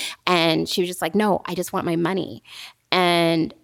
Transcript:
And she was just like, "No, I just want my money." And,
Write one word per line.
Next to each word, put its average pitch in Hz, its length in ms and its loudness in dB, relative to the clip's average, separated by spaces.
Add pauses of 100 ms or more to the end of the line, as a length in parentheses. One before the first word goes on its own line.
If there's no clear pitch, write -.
(260)
And 165 420 2
she - 140 -2
was 175 80 -2
just 180 100 -10
like, 165 140 -4
"No, 208 320 2
I 175 80 -6
just 175 180 -4
want 185 140 -4
my 170 100 0
money." 170 460 -2 (480)
And, 170 720 2